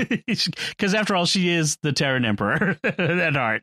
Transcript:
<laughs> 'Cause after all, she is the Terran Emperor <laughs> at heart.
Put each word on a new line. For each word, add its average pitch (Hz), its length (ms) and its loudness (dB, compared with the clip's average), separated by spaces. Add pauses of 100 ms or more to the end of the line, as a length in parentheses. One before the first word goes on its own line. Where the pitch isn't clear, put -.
(380)
<laughs> - 400 -6
'Cause 196 160 0
after 208 220 0
all, 175 100 2
she 180 220 2
is 165 340 0
the 147 100 0
Terran 135 320 0
Emperor 113 560 0
<laughs> - 40 -10
at 170 500 0
heart. 113 280 0